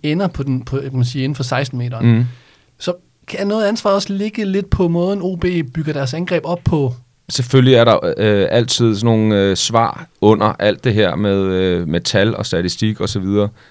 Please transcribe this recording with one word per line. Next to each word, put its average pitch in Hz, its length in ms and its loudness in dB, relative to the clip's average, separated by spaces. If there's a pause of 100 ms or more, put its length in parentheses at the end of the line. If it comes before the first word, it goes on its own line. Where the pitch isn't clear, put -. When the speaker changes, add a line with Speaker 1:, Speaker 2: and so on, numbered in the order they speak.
Speaker 1:
ender 160 240 0
på - 160 -6
den, 131 220 -4
på, 135 180 -4
kan 139 140 -10
man 123 80 2
sige, 131 200 -2
inden 135 120 -2
for 139 60 -4
seksten 127 360 -4
meteren. 117 280 -2 (100)
Speaker 2:
Mm. 120 80 0 (540)
Speaker 1:
Så - 140 -4 (360)
kan - 180 -6
noget 214 200 0
ansvar 214 240 0
også 196 220 0
ligge 208 320 -4
lidt 196 260 -2
på 180 180 2
måden, 175 340 0
O 185 140 -4
B 170 80 -6 (300)
bygger 156 180 -4
deres 139 220 -4
angreb 175 320 -2
op 170 180 -4
på? 139 300 0 (360)
Speaker 2:
Selvfølgelig 131 440 4
er 117 100 8
der, 113 140 4 (180)
øh, 101 340 2
altid 117 440 2
sådan 104 120 -2 (120)
nogle, 110 240 4
øh, 98 140 2
svar - 500 0 (140)
under 107 380 2
alt 101 260 0
det 113 100 2
her 101 220 2
med, 101 280 0
øh, 92 440 0
med 82 120 0
tal 104 360 0
og - 100 -6
statistik 92 540 -2
og 104 80 -2
så 101 120 -4
videre. 101 280 0 (220)